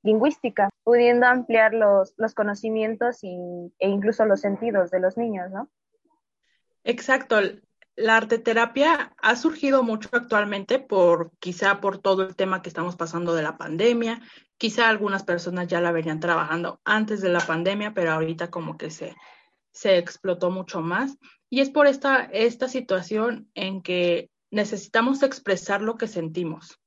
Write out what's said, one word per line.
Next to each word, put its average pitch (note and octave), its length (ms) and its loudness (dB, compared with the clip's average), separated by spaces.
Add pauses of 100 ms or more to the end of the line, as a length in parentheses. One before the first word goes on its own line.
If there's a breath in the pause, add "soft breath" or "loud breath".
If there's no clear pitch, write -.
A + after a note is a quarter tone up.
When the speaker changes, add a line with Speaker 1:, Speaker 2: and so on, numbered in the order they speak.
Speaker 1:
lingüística, G#3+ 640 2 (140)
pudiendo A#3+ 420 6
ampliar A3+ 480 4
los, G3+ 440 4
los A3 180 -4
conocimientos A3 880 -2
y, F3 560 -10
e G3 100 2
incluso G#3 360 2
los G3+ 160 4
sentidos G3+ 500 -2
de F#3 80 0
los F#3 180 0
niños, G3+ 320 -4
¿no? G3+ 220 -12 (1120)
Speaker 2:
Exacto. A#3+ 560 0 (560)
La A3+ 220 4
arteterapia A#3 1000 0
ha A3+ 180 2
surgido C#4 460 2
mucho A3 300 -4
actualmente G#3 680 0
por, F3 600 2
quizá G3 420 -2
por G3 160 -2
todo F#3+ 260 2
el F#3+ 120 -6
tema F#3+ 260 -2
que F3 80 -12
estamos F3 260 -6
pasando E3+ 380 -4
de E3 80 0
la D3+ 160 -6
pandemia, A3+ 640 0 (360 loud breath)
quizá A3+ 320 2
algunas G3 340 -2
personas F3 440 -4
ya F3 140 0
la E3+ 100 0
venían D#3+ 280 -4
trabajando E3 640 -4
antes G#3+ 380 0
de F#3+ 80 0
la F3 100 2
pandemia, F#3+ 560 -2
pero E3+ 160 0
ahorita D#3+ 400 -4
como D#3+ 260 -10
que D#3+ 140 -10
se, E3+ 240 -14 (560 soft breath)
se F#3+ 260 2
explotó F3 540 -2
mucho F#3 300 -8
más. G3+ 360 -4 (320 soft breath)
Y C4 120 0
es C4+ 80 0
por C#4+ 180 4
esta, C4+ 380 2
esta A#3 420 -2
situación A3 840 -4
en F#3+ 280 -8
que F3 480 -2 (200)
necesitamos A3+ 760 -2
expresar G3+ 580 -2
lo A3+ 160 -4
que A3 100 -4
sentimos. E3 800 -8